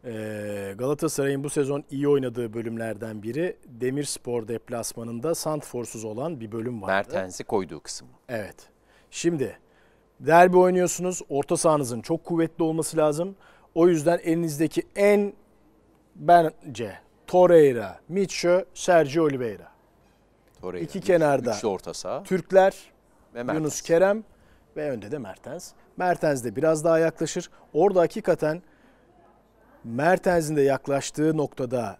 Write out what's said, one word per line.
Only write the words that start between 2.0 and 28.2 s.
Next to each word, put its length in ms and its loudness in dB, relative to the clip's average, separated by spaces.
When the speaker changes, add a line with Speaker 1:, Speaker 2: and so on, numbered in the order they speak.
Speaker 1:
oynadığı 460 0
bölümlerden 680 -8
biri 340 -6
Demirspor 840 -6
deplasmanında 880 -6
santforsuz 680 -8
olan 360 -8
bir 120 -12
bölüm 300 -8
vardı. 100 -2
Speaker 2:
Mertens'i 320 -8
koyduğu 360 -4
kısım. 280 -16
Speaker 1:
Evet. 280 -10
Şimdi 480 -4
derbi 360 6
oynuyorsunuz. 720 2
Orta 280 -2
sahanızın 440 0
çok 240 -6
kuvvetli 400 -2
olması 320 -4
lazım. 400 0
O 140 6
yüzden 340 2
elinizdeki 600 -2
en, 360 4
bence 800 2
Torreira, 840 6
Mitchell, 560 0
Sergio 500 4
Oliveira. 440 -4
Speaker 2:
Torreira, 240 -8
Speaker 1:
İki 140 -10
Speaker 2:
üç-, 80 -12
Speaker 1:
kenarda 500 2
Speaker 2:
üçlü 120 -2
orta 260 -6
saha. 280 -10
Speaker 1:
Türkler, 520 2
Speaker 2:
Ve 80 -8
Mertens. 160 -4
Speaker 1:
Yunus 240 -4
Kerem 420 2
ve 140 -6
önde 200 -8
de 80 -8
Mertens. 540 -14
Mertens 480 0
de 120 -6
biraz 280 2
daha 140 4
yaklaşır. 520 -2
Orada 280 4
hakikaten 600 0